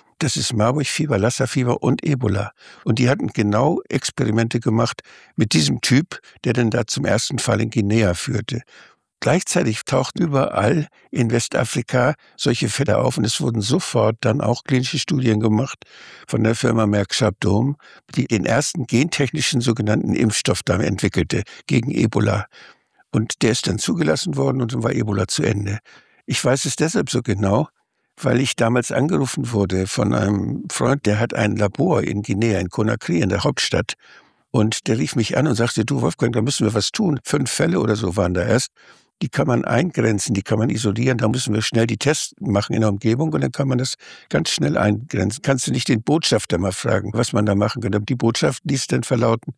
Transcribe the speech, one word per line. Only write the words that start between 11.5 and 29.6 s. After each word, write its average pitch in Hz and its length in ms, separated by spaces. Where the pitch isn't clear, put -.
solche 123 320
Fälle 107 300
auf 120 200
und - 60
es 113 160
wurden 117 220
sofort 117 580
dann 113 200
auch 107 220
klinische 127 380
Studien 127 400
gemacht 110 380
von 110 160
der 113 100
Firma 117 320
Merck 101 280
Sharp 104 260
Dohme, 120 340
die 127 140
den 104 180
ersten 123 400
gentechnischen 135 760
sogenannten 113 540
Impfstoff - 500
da 90 120
entwickelte 95 640
gegen 117 240
Ebola. 107 560
Und - 320
der 120 80
ist - 160
dann 90 140
zugelassen 156 560
worden 135 260
und 117 100
dann 117 120
war 113 80
Ebola 107 340
zu - 160
Ende. 101 360
Ich - 180
weiß 135 200
es - 120
deshalb 156 340
so 120 120
genau, 107 440
weil 123 200
ich 135 160
damals 120 360
angerufen 135 600
wurde 95 340